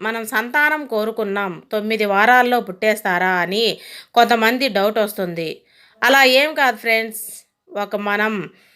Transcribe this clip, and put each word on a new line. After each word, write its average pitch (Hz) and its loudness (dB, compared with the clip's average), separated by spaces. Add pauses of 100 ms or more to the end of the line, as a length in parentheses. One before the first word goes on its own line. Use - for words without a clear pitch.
మనం 226 -4 (100)
సంతానం 294 0 (120)
కోరుకున్నాం, 208 -4 (200)
తొమ్మిది 214 -2
వారాల్లో 247 4 (100)
పుట్టేస్తారా 185 0 (140)
అని 196 -2 (540)
కొంతమంది 233 2 (100)
డౌట్ 214 0
వస్తుంది. 170 -6 (520)
అలా 269 6 (200)
ఏం 302 0 (100)
కాదు 247 2
ఫ్రెండ్స్. 226 -2 (600)
ఒక 196 -8 (140)
మనం 214 0 (400)